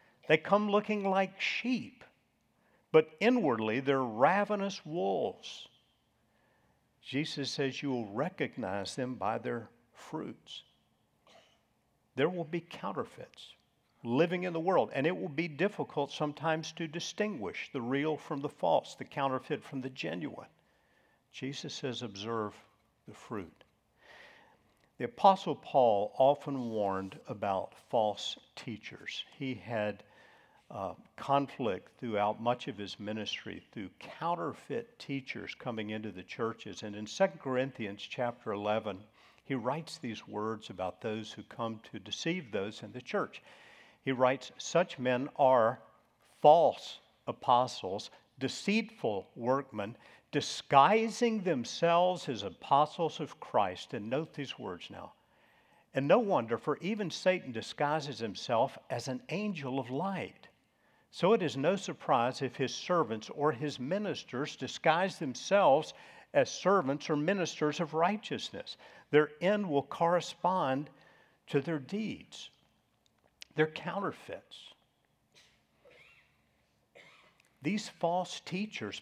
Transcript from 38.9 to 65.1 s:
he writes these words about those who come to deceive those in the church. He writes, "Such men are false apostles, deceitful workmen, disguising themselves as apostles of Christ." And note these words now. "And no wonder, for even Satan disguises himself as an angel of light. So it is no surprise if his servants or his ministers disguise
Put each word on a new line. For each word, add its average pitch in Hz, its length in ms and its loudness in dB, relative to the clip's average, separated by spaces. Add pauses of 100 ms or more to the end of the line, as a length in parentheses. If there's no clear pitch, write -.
he 139 120 -4
writes 131 420 -4
these 110 300 -10
words 110 420 -6
about 92 300 -6
those 110 320 -6
who - 100 -14
come 113 380 -8 (100)
to 107 80 -12
deceive 127 540 -6
those 104 300 -4
in 104 100 -14
the 123 100 -12
church. - 400 -4 (600)
He 135 80 0
writes, 127 460 2
"Such - 400 0
men 127 380 0
are 127 460 6 (580)
false 151 600 6 (260)
apostles, 120 840 2 (280)
deceitful 131 960 -2
workmen, 120 640 -2 (340)
disguising 214 1120 4
themselves 170 840 2
as 107 140 -4
apostles 143 760 2
of - 180 -8
Christ." 98 560 0
And 110 160 -6
note 151 240 -2
these 139 240 -8
words 95 320 -8
now. - 220 -14 (800)
"And 139 160 0
no 196 100 10
wonder, 127 400 0
for 151 200 -2
even 196 320 -4
Satan 175 420 -2
disguises 143 640 -4
himself 113 580 0 (140)
as 120 160 -4
an 127 220 -6
angel 156 500 -4
of 123 120 -6
light. 156 580 -6 (640)
So 185 200 4
it 196 100 4
is 127 140 0
no 165 200 2
surprise 135 640 0
if 123 140 -4
his 127 180 -2
servants 113 560 0
or 147 220 2
his 147 260 -4
ministers 151 800 -4
disguise 165 640 2